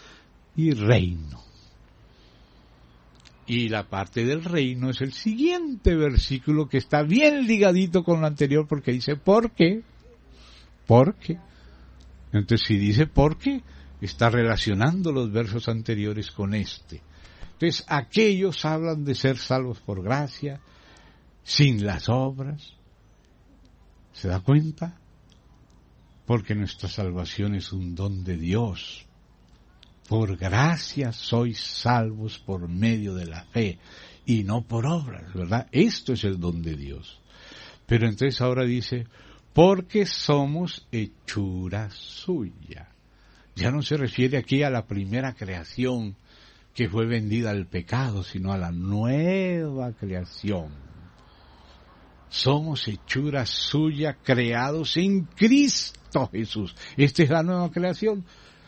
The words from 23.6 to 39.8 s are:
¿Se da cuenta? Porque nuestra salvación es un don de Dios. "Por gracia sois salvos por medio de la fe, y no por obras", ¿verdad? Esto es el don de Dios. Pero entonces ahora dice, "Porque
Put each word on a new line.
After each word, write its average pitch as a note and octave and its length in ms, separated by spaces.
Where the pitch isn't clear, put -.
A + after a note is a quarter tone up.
¿Se - 160
da F2+ 120
cuenta? D#3 560
Porque A2 300
nuestra G2+ 340
salvación F#2+ 680
es F#2+ 160
un F2 240
don F#2+ 260
de F2+ 140
Dios. F#2 680
"Por G#2+ 280
gracia B2+ 760
sois A#2 480
salvos A2 800
por F2+ 300
medio G#2 460
de F2+ 120
la E2 180
fe, G#2+ 340
y A2+ 200
no A2+ 180
por A#2 240
obras", D3 480
¿verdad? F#2 380
Esto F#3 420
es G#2+ 100
el F#2+ 160
don E2+ 220
de D#2+ 140
Dios. C#2 440
Pero A#2 220
entonces B2 320
ahora B2+ 240
dice, A#2+ 420
"Porque F#3 540